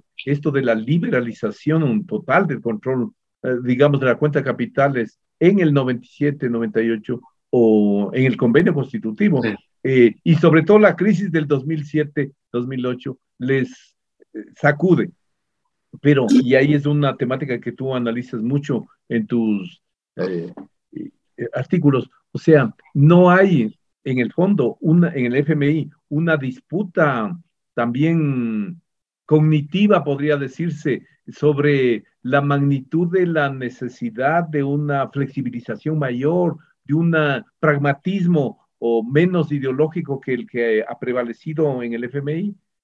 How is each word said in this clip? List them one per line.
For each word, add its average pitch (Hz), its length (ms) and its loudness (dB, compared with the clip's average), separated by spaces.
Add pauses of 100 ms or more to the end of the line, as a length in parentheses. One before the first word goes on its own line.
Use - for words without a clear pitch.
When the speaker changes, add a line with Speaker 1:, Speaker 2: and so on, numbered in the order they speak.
(260)
Speaker 1:
esto 143 240 -2
de 135 120 0
la 117 120 0
liberalización 123 1300 -2
total 143 400 -2
del - 140 -6
control, 117 500 -4 (320)
eh, 127 220 -2
digamos, 135 340 2
de 139 80 -2
la 120 80 4
cuenta 147 260 0
de - 40 -4
capitales 127 720 -2 (220)
en 190 200 4
el 156 120 2
noventa 127 320 -2
y - 40 -20
siete, 143 420 -4
noventa 113 320 -2
y 113 80 0
ocho, 113 300 -6 (300)
o 104 640 4
en 131 140 2
el 117 100 0
convenio 151 380 2
constitutivo, 127 680 -2
Speaker 2:
Sí. 107 120 -2 (280)
Speaker 1:
eh, 123 400 4
y 165 140 4
sobre 160 260 4
todo 208 160 6
la 202 160 6
crisis 185 380 0
del 156 140 -2
dos 135 180 -2
mil 151 220 -6
siete, 147 460 -4 (200)
dos 123 140 -4
mil 127 180 -6
ocho, 123 340 -8 (200)
les, 131 580 -4 (380)
eh, 107 100 -12 (100)
sacude. 143 560 0 (920)
Pero, 139 280 4
y 127 240 4
ahí 143 200 4
es 143 100 -2
una 147 320 0
temática 127 420 -4
que 120 140 -8
tú 131 220 -6
analizas 120 460 -4
mucho 131 460 -4 (220)
en 113 180 -2
tus, 107 560 -2 (340)
eh, 90 360 -6 (420)
eh, - 160 -12 (440)
artículos, 135 560 0 (220)
o - 60 -10
sea, 139 360 4 (200)
no 175 360 6
hay 175 480 2 (260)
en 127 140 -2
el 113 140 -2
fondo, 165 480 0
una, 165 340 2
en 127 120 -2
el 120 100 -2
F 143 160 0
M 143 180 0
I, 151 200 -4 (180)
una 160 280 -2
disputa 135 1000 -4 (380)
también 120 1080 -2 (460)
cognitiva, 156 760 2
podría 143 340 -2
decirse, 139 680 -6 (240)
sobre 139 760 0 (180)
la 139 180 0
magnitud 143 720 0
de 185 140 2
la 156 220 0
necesidad 127 960 -4
de 151 200 -4
una 143 440 -2
flexibilización 120 880 -6
mayor, 151 580 -2 (280)
de 139 100 -2
un 165 200 2 (460)
pragmatismo 151 1080 0 (120)
o 117 240 0
menos 156 480 0
ideológico 139 680 -4
que 127 140 -4
el 113 140 -6
que 113 380 -2
ha 120 120 -12
prevalecido 127 840 -4
en 117 120 -6
el 120 100 -8
F 131 140 -10
M 143 180 -6
I. 202 180 -6 (300)